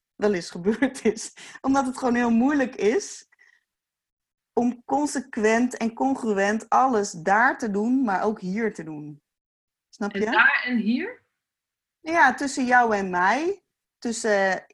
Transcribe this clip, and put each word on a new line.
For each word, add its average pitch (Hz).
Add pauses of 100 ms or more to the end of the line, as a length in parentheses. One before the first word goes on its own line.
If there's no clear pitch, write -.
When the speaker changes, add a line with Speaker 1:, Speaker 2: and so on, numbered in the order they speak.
(160)
Speaker 1:
wel 208
eens 170
<laughs> -
gebeurd 220
is. 214 (280)
Omdat 269
het 254
gewoon 240
heel 240
moeilijk 254
is - (1300)
om 240
consequent 247
en 226
congruent 220
alles 233
daar 202
te 220
doen, 240
maar 196
ook 214
hier 208
te 170
doen. 151 (680)
Snap 208
Speaker 2:
En 196
Speaker 1:
je? 214
Speaker 2:
daar 494
en 247
hier? 277 (760)
Speaker 1:
Ja, 320
tussen 269
jou 240
en 196
mij, 233 (340)
tussen 202 (100)